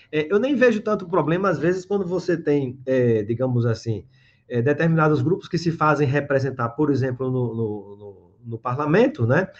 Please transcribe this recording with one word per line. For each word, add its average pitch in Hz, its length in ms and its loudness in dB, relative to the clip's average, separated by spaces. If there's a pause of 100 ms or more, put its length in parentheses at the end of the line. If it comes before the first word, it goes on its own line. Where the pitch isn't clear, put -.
(100)
É, 151 220 -2
eu 208 60 4
nem 269 160 0
vejo 226 260 4
tanto 208 280 -4
problema, 175 420 0
às 151 80 0
vezes, 180 260 0
quando 202 220 -2
você 175 300 -2
tem, 143 500 -2
é, 123 360 2
digamos 120 440 0
assim, 110 400 -4 (420)
é, 120 140 0
determinados 156 580 2
grupos 170 260 -2
que 170 120 -4
se 160 140 -2
fazem 151 340 2
representar, 135 640 -2
por 147 200 0
exemplo, 131 400 -2
no, 123 240 -2
no, 104 420 -6
no, 95 340 -20 (160)
no 117 120 -10
parlamento, 147 680 2
né? 160 200 2 (140)